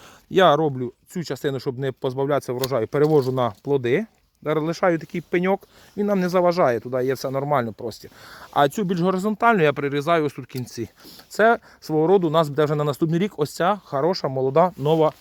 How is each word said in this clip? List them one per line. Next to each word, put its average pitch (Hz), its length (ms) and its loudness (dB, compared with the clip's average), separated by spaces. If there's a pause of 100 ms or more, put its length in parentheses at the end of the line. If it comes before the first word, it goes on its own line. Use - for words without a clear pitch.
(300)
Я 170 260 6
роблю 135 360 -4 (140)
цю 175 180 -8
частину, 135 360 -6
щоб 127 180 -6
не 135 140 -4
позбавлятися 135 600 -4
врожаю, 123 360 -2
перевожу 147 440 2
на 123 200 -2 (100)
плоди. 139 440 0 (360)
Зараз 151 220 -2
лишаю 170 340 0
такий 170 220 -10
пеньок, 185 480 -2 (280)
він 202 100 -2
нам 202 140 0
не 180 80 0
заважає, 175 520 2
туди 127 240 -4
є 131 100 0
все 135 160 -6
нормально, 135 420 -2
простір. - 380 -12 (400)
А 143 180 4
цю 208 160 -4
більш 175 160 -2
горизонтальну 190 600 2
я 147 100 4
прирізаю 147 520 0
ось 139 80 -4
тут 135 120 -14
в - 40 -18
кінці. 120 400 -8 (400)
Це 226 300 2 (220)
свого 156 260 0
роду 180 220 4
у - 20 -2
нас 156 180 2
буде 143 160 0
вже 151 100 0
на 147 100 -2
наступний 160 360 0
рік 202 160 -2
ось 147 180 -4
ця 185 300 0
хороша, 147 440 -2
молода, 135 480 2
нова 156 440 2